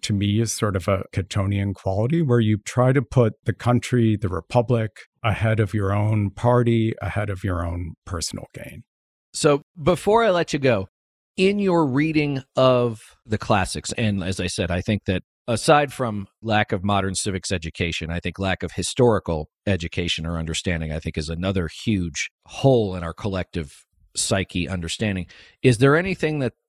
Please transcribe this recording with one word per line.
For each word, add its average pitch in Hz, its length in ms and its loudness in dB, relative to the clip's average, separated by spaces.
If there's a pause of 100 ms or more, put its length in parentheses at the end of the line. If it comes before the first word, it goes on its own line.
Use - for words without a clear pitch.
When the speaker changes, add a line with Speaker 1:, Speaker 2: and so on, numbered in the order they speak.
Speaker 1:
to 107 120 -2
me, 104 260 2
is 113 120 -2
sort 104 220 -2
of 92 140 -2
a 95 240 0
Catonian 98 640 -2
quality 113 480 -2
where 120 180 4
you 107 240 4
try 127 300 2
to 139 80 4
put 113 320 2 (100)
the 110 80 0
country, 120 640 2
the 101 140 -4
republic, 110 720 0 (200)
ahead 110 380 2
of 104 140 0
your 98 180 0
own 104 380 2
party, 117 720 2
ahead 101 260 -4
of 95 160 -8
your 87 220 -2
own 85 260 -6 (140)
personal - 480 -8
gain. - 300 -14 (500)
Speaker 2:
So 147 260 2 (200)
before 202 440 2
I 214 60 4
let 170 240 0
you 151 40 -2
go, 117 300 2 (480)
in 196 220 2
your 180 260 2
reading 147 580 0 (120)
of 123 480 2 (240)
the 107 100 -2
classics, - 600 0
and 101 260 0
as 95 160 -4
I 90 60 -2
said, 87 240 -2
I 90 100 0
think 104 240 -2
that 92 180 0 (260)
aside 143 440 2
from 104 340 -6 (160)
lack 107 300 0
of 95 100 -4
modern 98 320 0
civics 95 380 -4
education, 82 580 -4
I 85 80 -4
think 87 200 -6
lack 95 240 -2
of 87 100 -8
historical 92 760 0 (180)
education 85 600 -4
or 85 120 -4
understanding, 80 540 -4
I 80 60 -6
think, 82 200 -6
is 76 100 -6
another 87 400 -2 (160)
huge 90 460 -2 (160)
hole 110 500 2
in 85 80 -6
our 85 80 -6
collective 90 720 -6 (320)
psyche 92 520 -2
understanding. 92 580 -4 (360)
Is 123 160 4
there 139 180 6
anything 165 420 -2
that, 127 160 -4 (140)